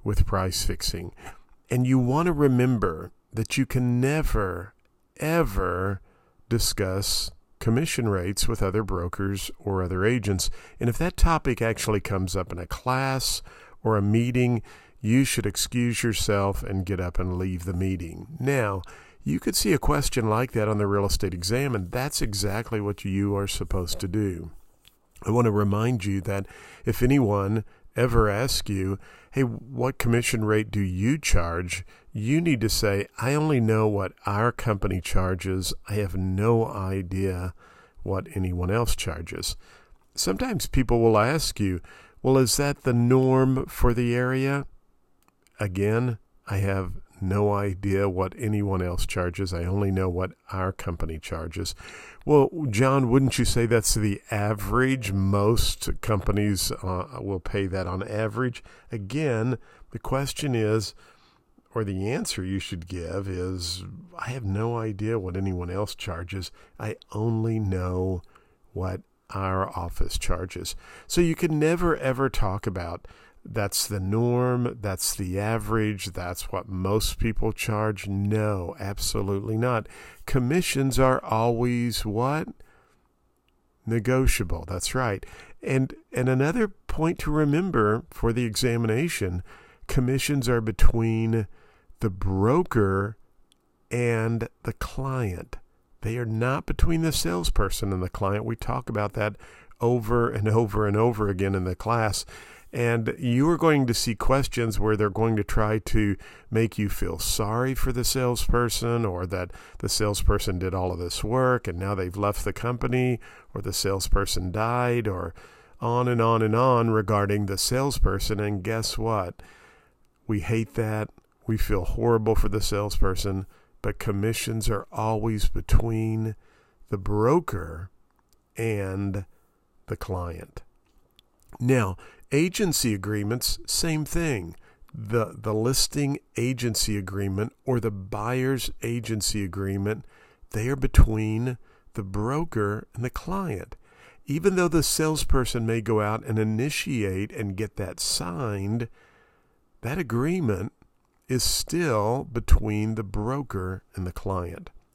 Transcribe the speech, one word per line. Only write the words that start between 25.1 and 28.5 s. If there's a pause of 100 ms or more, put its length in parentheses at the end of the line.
I
want
to
remind
you
that (380)
if
anyone (320)
ever
asks